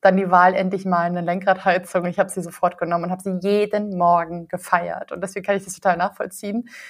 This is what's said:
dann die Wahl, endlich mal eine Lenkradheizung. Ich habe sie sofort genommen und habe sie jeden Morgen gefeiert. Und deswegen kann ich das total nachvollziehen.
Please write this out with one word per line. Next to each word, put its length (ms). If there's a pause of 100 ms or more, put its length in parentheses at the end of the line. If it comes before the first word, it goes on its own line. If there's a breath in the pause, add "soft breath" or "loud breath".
dann 160
die 140
Wahl, 240
endlich 300
mal 180
eine 180
Lenkradheizung. 840
Ich 140
habe 100
sie 120
sofort 360
genommen 280
und 60
habe 100
sie 200
jeden 560
Morgen 500
gefeiert. 640
Und 100
deswegen 240
kann 120
ich 60
das 120
total 200
nachvollziehen. 760 (200 loud breath)